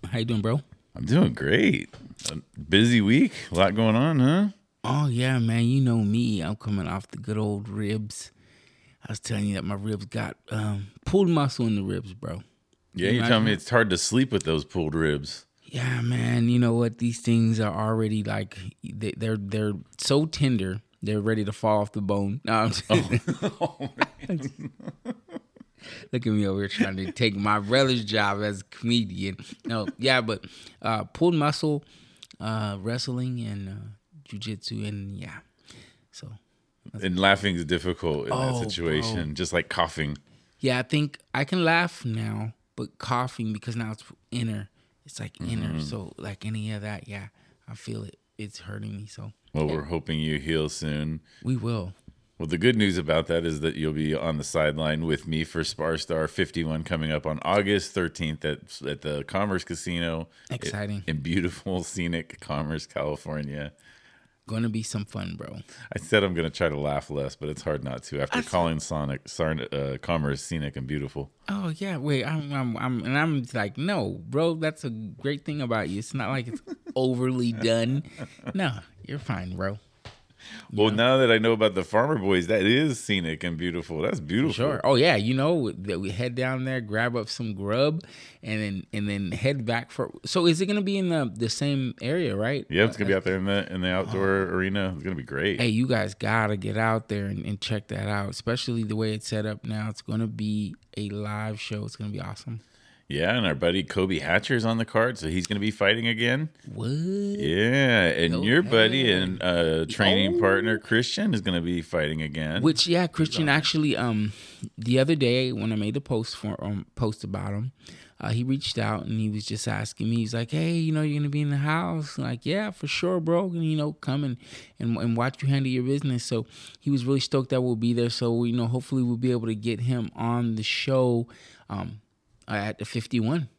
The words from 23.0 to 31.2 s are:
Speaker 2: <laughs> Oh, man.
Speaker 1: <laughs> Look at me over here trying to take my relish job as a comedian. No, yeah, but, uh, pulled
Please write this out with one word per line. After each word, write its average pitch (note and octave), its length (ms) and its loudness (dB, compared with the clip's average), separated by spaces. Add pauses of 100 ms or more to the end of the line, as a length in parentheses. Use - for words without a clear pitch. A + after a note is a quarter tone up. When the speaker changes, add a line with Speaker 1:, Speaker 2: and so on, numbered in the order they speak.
Speaker 2:
<laughs> - 0 -
Oh, C#3+ 300 -4 (380)
man. E3+ 120 -2 (640)
Speaker 1:
<laughs> B3 100 -8 (1000)
Look A#2+ 120 -2
at A2 80 2
me G#2 140 2
over G2 140 -2
here G2+ 80 -2
trying F#2+ 300 0
to F#2+ 120 -4
take A#2 240 2
my G#2 240 2
relish B2 460 2
job G2+ 380 0
as G2+ 180 -2
a G2 40 -16
comedian. G2 760 -2 (280)
No, A2 220 -2 (100)
yeah, C3 220 4
but, A2 240 -4 (360)
uh, G#2+ 220 0
pulled E3+ 320 2